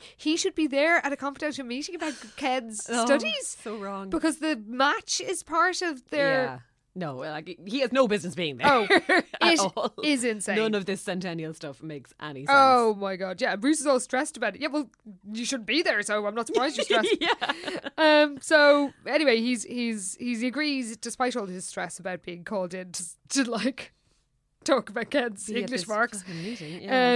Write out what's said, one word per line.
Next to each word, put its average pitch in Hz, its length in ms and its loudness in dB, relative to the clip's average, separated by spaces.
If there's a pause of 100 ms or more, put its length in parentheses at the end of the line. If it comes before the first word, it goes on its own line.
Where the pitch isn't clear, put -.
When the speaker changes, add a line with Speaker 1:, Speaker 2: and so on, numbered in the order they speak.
(160)
Speaker 1:
he 311 220 -2
should 381 160 -2
be 311 140 0
there 294 360 2
at 277 80 -2
a 285 60 -4
confidential 277 480 -6
meeting 277 300 -8
about 311 180 -6 (220)
Ken's 254 520 -4
Speaker 2:
Oh, 233 200 0
Speaker 1:
studies. 523 560 0
Speaker 2:
so 214 140 -10
wrong. 196 340 -8
Speaker 1:
Because 311 260 0
the 294 300 -2
match 269 540 0
is 349 200 -4
part 339 400 2
of 302 300 -4
their 269 320 2
Speaker 2:
Yeah. 127 160 -6 (340)
No, 160 220 -6
like, 156 500 -8
he 220 140 -4
has 254 140 0
no 269 120 6
business 185 300 -2
being 151 220 -2
there 123 120 2
Speaker 1:
Oh, 247 140 6
Speaker 2:
<laughs> 190 60 -4
at 359 340 6 (180)
Speaker 1:
it 330 200 6
Speaker 2:
all. 202 320 0 (100)
Speaker 1:
is 277 220 2
insane. 208 320 0
Speaker 2:
None 214 180 2
of 196 100 -2
this 190 140 -4
centennial 170 540 -6
stuff 143 280 -12
makes 151 400 -12
any 143 240 -10
sense. - 60 -4
Speaker 1:
Oh 254 440 6
my 196 200 -4
God, 185 240 -6
yeah. 240 160 0
Bruce 277 240 2
is 269 80 -2
all 262 140 4
stressed 277 340 -4
about 220 200 -2
it. - 60 -8
Yeah, 294 60 -2
well, 285 220 -4 (420)
you 226 140 -6
shouldn't 226 220 -4
be 294 160 2
there, 220 200 0
so 214 220 -2
I'm 208 100 -2
not 233 120 -4
surprised 311 280 0
you're - 80 0
stressed. 247 340 2
Speaker 2:
<laughs> - 40 -6
Yeah. 339 760 -4
Speaker 1:
Um. 302 440 6
So 285 500 6 (160)
anyway, 262 320 4
he's, 240 240 0
he's, 226 560 -6
he's, 240 220 -4
he 247 60 0
agrees 254 500 -2
despite 247 400 -4
all 208 80 -4
his 185 180 -10
stress 175 340 -8
about 180 260 -10
being 175 200 -12
called 185 300 -4
in 185 180 -10
to, 175 120 -8 (260)
to, 262 200 0
like, 226 440 -4 (720)
talk 269 240 2
about 220 220 -6
Ken's 240 340 -2
Speaker 2:
Be 214 80 -8
at 233 60 -2
Speaker 1:
English 240 240 -4
Speaker 2:
this - 40 -10
Speaker 1:
marks. 220 360 -2
Speaker 2:
fucking 170 200 -10
meeting, 180 380 -10
yeah. 247 340 2